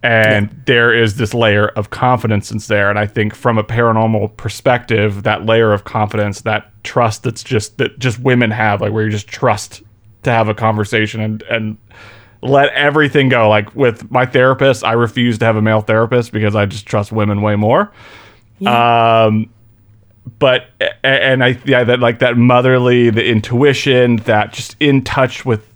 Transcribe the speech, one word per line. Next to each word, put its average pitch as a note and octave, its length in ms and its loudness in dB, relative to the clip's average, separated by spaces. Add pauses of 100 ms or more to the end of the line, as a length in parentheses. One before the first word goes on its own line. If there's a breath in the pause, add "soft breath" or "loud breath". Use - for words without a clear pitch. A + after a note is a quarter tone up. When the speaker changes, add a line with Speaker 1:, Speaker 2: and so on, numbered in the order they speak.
Speaker 1:
And A2 440 2
Speaker 2:
Yeah. - 180 -16
Speaker 1:
there A#2+ 280 2
is A2+ 240 0
this A#2 140 -4
layer G#2+ 360 2
of - 240 -8
confidence A2+ 580 -2
that's G#2+ 160 -10
there. G#2 240 0
And G#2 80 -2
I G#2 80 -2
think G#2+ 300 -4
from A#2 240 -2
a G#2 40 -2
paranormal A2+ 720 0
perspective, G#2+ 880 -2
that G#2 220 -2
layer A2+ 280 4
of G2+ 100 -2
confidence, G#2 580 -4
that G#2+ 300 -6 (120)
trust A#2 380 -2
that's - 220 -8
just, - 340 -6
that - 220 -4
just B2 200 -4
women B2 300 0
have, G#2+ 320 -2
like, G#2 120 -4
where A2 100 -2
you A2 80 -2
just G#2 160 -6
trust - 560 -4 (400)
to C3 80 -2
have A2+ 160 2
a G#2+ 80 -2
conversation A2 680 -2
and, G#2+ 220 -6
and A2 340 -6 (640 loud breath)
let C3+ 320 0
everything C#3+ 560 2
go. A#2+ 180 2
Like, G#2+ 280 0
with A#2+ 340 -2
my B2+ 160 0
therapist, B2+ 580 2
I A2+ 100 0
refuse A#2+ 440 0
to A#2 80 -2
have A2+ 100 2
a G#2+ 60 0
male A2 200 2
therapist A#2 500 0
because G#2+ 240 -2
I G#2 100 2
just - 220 -10
trust G2+ 240 -4
women G#2 320 -2
way G#2 120 0
more. A#2+ 360 0 (680 loud breath)
Speaker 2:
Yeah. A#2 680 4
Speaker 1:
Um, G#2+ 260 0 (880)
but, B2+ 260 2 (140)
a-, - 60 -2 (180)
a-, C3 40 0
and C3 360 0
I, B2 200 0
yeah, B2 200 2
that, B2 160 0
like, A#2+ 200 0
that A#2+ 180 0
motherly, B2 720 4
the G#2+ 160 0
intuition, B2 920 2
that G#2+ 340 -2
just - 280 -14
in C#3 240 2
touch - 420 -4
with A2+ 300 -4